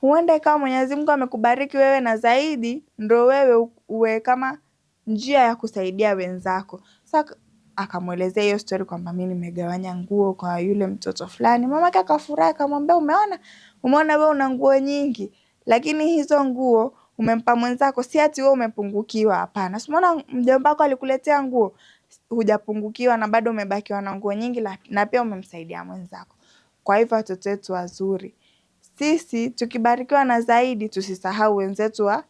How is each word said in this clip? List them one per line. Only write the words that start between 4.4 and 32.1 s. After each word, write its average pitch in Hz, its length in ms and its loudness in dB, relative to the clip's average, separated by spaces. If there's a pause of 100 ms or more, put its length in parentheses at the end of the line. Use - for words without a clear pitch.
njia 233 320 0
ya 233 160 4
kusaidia 208 580 -2
wenzako." 185 680 -6 (220)
Sasa - 160 0
ak-, 302 160 -6 (400)
akamwelezea 185 680 -4
hiyo 202 160 0
story 196 260 -6
kwamba, 175 280 -10
"Mimi 180 200 -4
nimegawanya 175 640 -6
nguo 196 380 0
kwa 175 260 -6
yule 196 280 0
mtoto 190 400 -8
fulani." 240 400 0
Mamake 349 320 2
akafurahi 311 520 0
akamwambia, 294 460 0
"Umeona? 349 420 0 (440)
Umeona 302 340 4
wewe 302 120 4
una 277 200 0
nguo 269 300 4
nyingi, 277 520 -4 (340)
lakini 302 420 0
hizo 294 380 2
nguo 247 480 2 (240)
umempa 226 380 2
mwenzako, 247 480 0
si 302 160 0
ati 302 220 2
wewe 269 120 6
umepungukiwa, 214 840 -2
hapana. 185 440 -4
Si - 120 -16
umeona 339 380 2
mjomba 262 400 2
wako 302 140 2
alikuletea 269 600 0
nguo? 247 300 0 (560)
Hujapungukiwa 220 880 0
na 220 100 -2
bado 226 240 0
umebakiwa 202 500 -4
na 196 140 -8
nguo 202 180 -4
nyingi 240 280 -4
la-, 196 160 -6 (120)
na 202 160 0
pia 247 160 -2
umemsaidia 175 640 -10
mwenzako." 185 500 -18 (480)
Kwa 202 140 2
hivyo 233 200 2
watoto 202 320 -6
wetu 202 240 -6
wazuri, 185 600 -6 (680)
sisi 294 500 -2
tukibarikiwa 247 760 0
na 240 160 2
zaidi, 233 480 0
tusisahau 196 680 -2
wenzetu 208 500 -2
wa 208 240 0